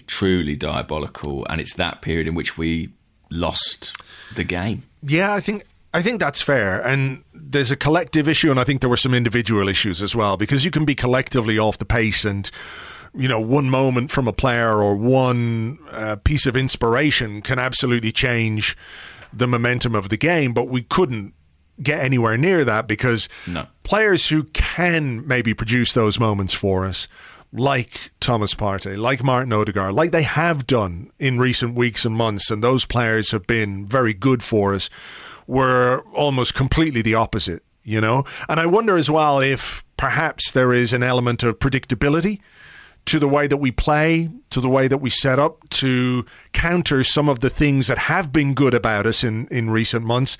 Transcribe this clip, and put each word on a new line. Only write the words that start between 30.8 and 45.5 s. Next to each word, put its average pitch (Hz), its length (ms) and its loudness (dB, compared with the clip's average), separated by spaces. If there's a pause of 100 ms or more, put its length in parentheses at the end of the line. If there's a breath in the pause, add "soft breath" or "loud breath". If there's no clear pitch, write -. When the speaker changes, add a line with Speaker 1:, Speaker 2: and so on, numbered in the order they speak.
Speaker 2:
in 131 200 0
recent 123 380 0
weeks 120 280 0
and 110 100 0
months, 110 360 0
and 107 120 -2
those 123 220 2
players 113 460 0
have 107 160 -4
been 101 400 -2
very 117 260 0
good 117 300 2
for 101 320 2
us, 95 160 -4 (560 loud breath)
were 127 560 2 (100)
almost 135 420 0
completely 135 460 0
the 110 140 2
opposite, 104 480 -2 (220)
you 107 160 -2
know? 117 240 2 (240 loud breath)
And 156 120 0
I 165 60 0
wonder 202 320 4
as 143 120 2
well 151 300 4
if 135 420 -2 (140)
perhaps 143 540 -2
there 127 240 4
is 123 180 2
an 123 100 0
element 123 400 0
of 117 160 0
predictability 143 840 0 (680 loud breath)
to 156 100 2
the 143 100 4
way 143 180 4
that 143 120 2
we 139 120 0
play, 160 600 2 (200)
to 131 100 -2
the 127 80 0
way 131 200 4
that 135 100 2
we 135 120 -2
set 131 280 2
up 156 320 -2